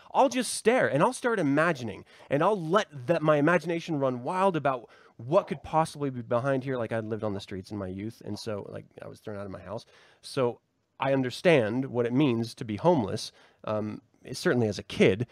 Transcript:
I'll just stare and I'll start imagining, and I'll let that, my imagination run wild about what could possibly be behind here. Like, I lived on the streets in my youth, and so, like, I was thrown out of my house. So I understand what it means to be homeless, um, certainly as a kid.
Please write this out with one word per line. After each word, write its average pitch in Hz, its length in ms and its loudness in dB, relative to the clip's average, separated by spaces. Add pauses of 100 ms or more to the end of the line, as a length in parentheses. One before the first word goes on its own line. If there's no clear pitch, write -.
(120)
I'll 247 160 6
just 247 260 -2
stare 220 320 2
and 135 160 2
I'll 247 120 2
start 233 260 -2
imagining, 139 640 0 (240)
and 143 160 2
I'll 202 180 2
let 185 240 2 (200)
that, - 160 0
my 151 160 4
imagination 165 600 2
run 127 240 -2
wild 180 320 0
about 135 340 -2 (280)
what 160 320 0
could 170 140 -6
possibly 156 480 0
be 123 120 -8
behind 127 400 0
here. 131 140 -4
Like, 113 160 -4
I 113 80 -2
lived 110 240 -6
on 104 100 0
the 101 60 -6
streets 95 300 -10
in 104 80 -8
my 95 100 -6
youth, 98 360 -10
and 104 140 -8
so, 104 320 -8
like, 107 140 -12 (180)
I - 60 -14
was 104 120 -18
thrown - 180 -12
out 101 80 -10
of 95 40 -12
my 92 120 -12
house. 98 220 -12 (380)
So 120 380 -2 (400)
I 135 140 0
understand 131 720 2
what 120 200 -2
it 117 60 -2
means 117 440 2
to 135 100 -8
be 107 100 -4
homeless, 110 560 0 (320)
um, 107 380 -4 (300)
certainly 123 360 2
as 101 100 -4
a - 40 -10
kid. 117 500 4